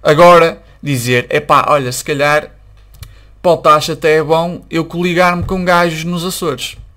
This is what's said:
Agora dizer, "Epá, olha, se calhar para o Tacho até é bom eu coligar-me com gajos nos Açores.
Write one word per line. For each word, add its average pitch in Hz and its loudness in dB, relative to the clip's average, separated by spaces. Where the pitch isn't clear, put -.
Agora 165 6
dizer, 123 -2
"Epá, 147 0
olha, 139 0
se - -10
calhar 147 -2
para 175 2
o 156 2
Tacho 151 0
até 156 0
é 160 0
bom 165 -2
eu 160 -4
coligar-me 175 0
com 185 -6
gajos 175 0
nos 170 -6
Açores. 165 -8